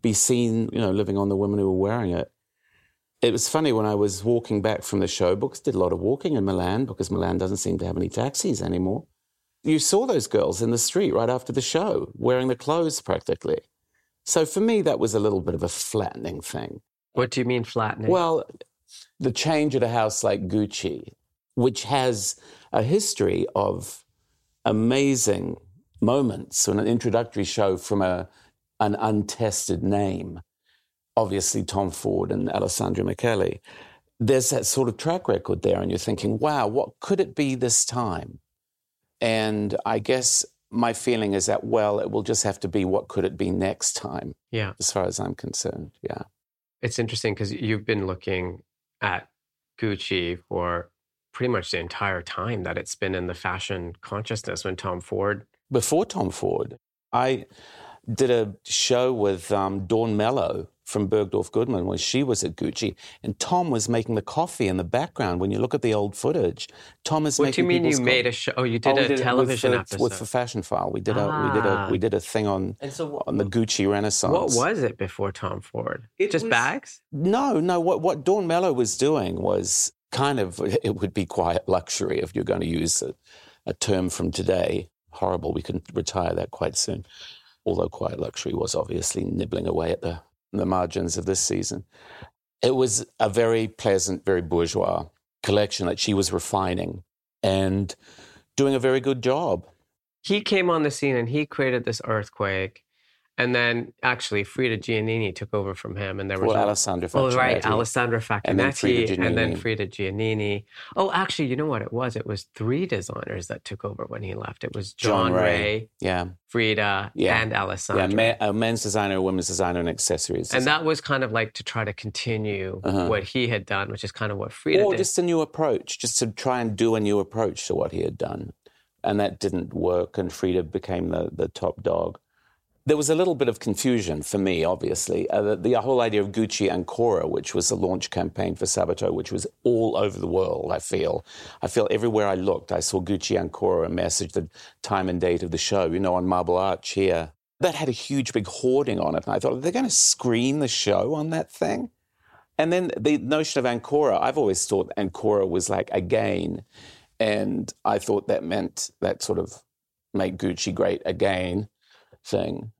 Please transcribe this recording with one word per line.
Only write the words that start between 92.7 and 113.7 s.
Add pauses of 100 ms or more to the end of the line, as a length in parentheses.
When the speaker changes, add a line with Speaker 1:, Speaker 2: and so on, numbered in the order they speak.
Speaker 1:
was (140)
a
very
pleasant,
very
bourgeois (380)
collection
that
she
was
refining (400)
and (640)
doing
a
very
good
job. (560)
Speaker 2:
He
came
on
the
scene
and
he
created
this
earthquake. (560)
And
then (100)
actually
Frida
Giannini
took
over
from
him.
And
there
was
Speaker 1:
Well,
Speaker 2:
no
Speaker 1:
Alessandro
Speaker 2:
Oh,
right.
Speaker 1:
Facchinetti.
Speaker 2:
Alessandro (240)
Speaker 1:
And
then
Frida
Speaker 2:
Facchinetti
and
then
Speaker 1:
Giannini.
Speaker 2:
Frida
Giannini. (300)
Oh,
actually,
you
know
what
it
was?
It
was (100)
three
designers
that
took